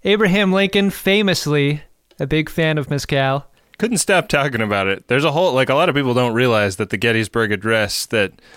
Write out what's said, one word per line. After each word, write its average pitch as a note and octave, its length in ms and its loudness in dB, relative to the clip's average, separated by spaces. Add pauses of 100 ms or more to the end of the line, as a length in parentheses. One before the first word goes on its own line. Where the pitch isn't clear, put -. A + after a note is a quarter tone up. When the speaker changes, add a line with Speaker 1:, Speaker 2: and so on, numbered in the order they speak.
Speaker 1:
Abraham G3 480 2
Lincoln, G3 380 2
famously D3 920 0 (360)
a C#3+ 80 -4
big D#3 220 -2
fan D#3 300 -2
of C3+ 100 -6
mezcal. C#3 560 -2 (320)
Speaker 2:
Couldn't G#3+ 220 -2
stop F#3 300 0
talking C#3 320 0
about G2+ 260 0
it. F#2+ 220 -4
There's C#3 160 2
a D3+ 80 2
whole, E3 200 2
like, B2+ 160 2
a C3 60 2
lot E3+ 140 2
of C#3 80 -2
people C3 180 0
don't B2 180 2
realize A2 440 2
that G#2 140 -4
the A2+ 60 -4
Gettysburg A2+ 540 0
Address G#2+ 560 -2
that G2+ 260 -2 (240)